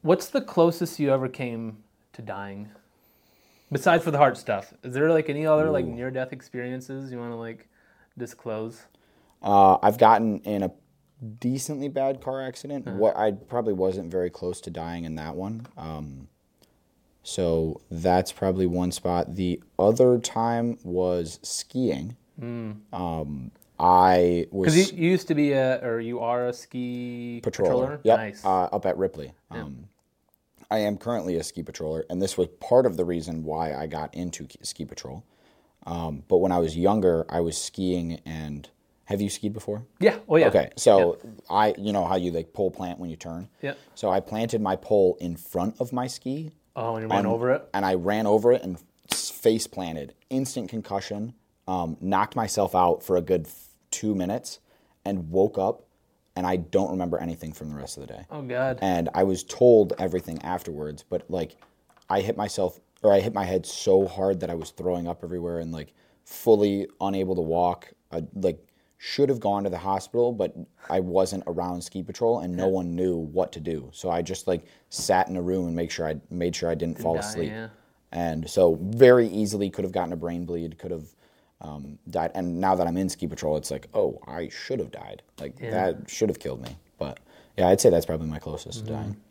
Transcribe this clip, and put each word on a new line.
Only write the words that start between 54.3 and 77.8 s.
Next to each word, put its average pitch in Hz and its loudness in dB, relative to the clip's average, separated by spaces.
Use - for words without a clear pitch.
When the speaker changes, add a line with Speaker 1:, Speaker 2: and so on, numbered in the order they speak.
Speaker 2:
and 92 -4
woke 95 4
up, 98 -2
and 90 -4
I 92 0
don't 87 0
remember 87 -2
anything 82 -8
from 78 -12
the 73 -10
rest 69 -12
of 69 -14
the - -16
day. - -18
Speaker 1:
Oh, 151 -12
God. 127 -4
Speaker 2:
And 90 0
I 90 4
was 95 0
told 113 8
everything 87 -4
afterwards, 76 -8
but, - -6
like, 82 -6
I 98 2
hit 104 -2
myself, 101 -2
or 107 8
I 98 8
hit 104 -2
my 101 -2
head 90 0
so 98 4
hard 95 0
that 87 -4
I 85 -6
was 80 -8
throwing 87 -4
up 85 -10
everywhere 85 -6
and, 82 -8
like, 78 -12
fully 101 4
unable 95 -2
to 87 -2
walk. 87 0
I, 82 -6
like, 92 -2
should - 0
have 127 0
gone 101 -2
to 98 -2
the 90 -6
hospital, 98 0
but 101 -2
I 92 0
wasn't 92 0
around 87 -4
ski - -10
patrol 113 0
and 90 -6
no 92 -2
Speaker 1:
Yeah. 95 2
Speaker 2:
one 90 -2
knew 90 0
what 80 -2
to - -16
do. 76 -8
So - -8
I 85 0
just, 87 -6
like, 90 0
sat - 0
in 95 -6
a 90 -4
room 90 -2
and 85 -4
make 85 -4
sure 82 -6
I, 78 -4
made 87 -2
sure 85 -2
I 82 0
didn't 82 -4
Speaker 1:
Didn't - -12
Speaker 2:
fall 82 0
Speaker 1:
die, 80 -2
Speaker 2:
asleep. 82 -6
Speaker 1:
yeah. 113 -12